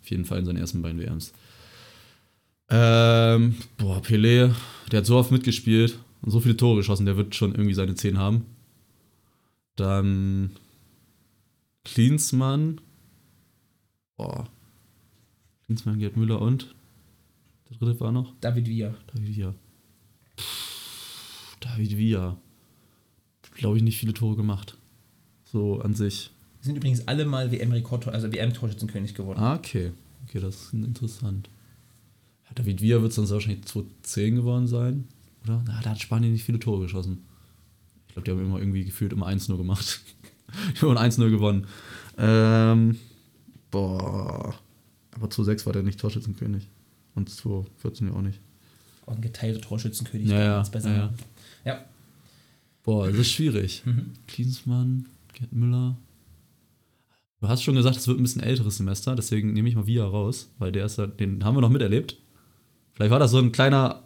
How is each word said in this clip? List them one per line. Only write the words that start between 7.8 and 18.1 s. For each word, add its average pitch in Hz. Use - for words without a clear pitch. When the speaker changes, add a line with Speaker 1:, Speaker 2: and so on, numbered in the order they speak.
Speaker 1:
zehn 95
haben. 110
Dann 98
Klinsmann. 143
Boah. -
Klinsmann, 110
Gerd 104
Müller 110
und 127
der 117
dritte 120
war 113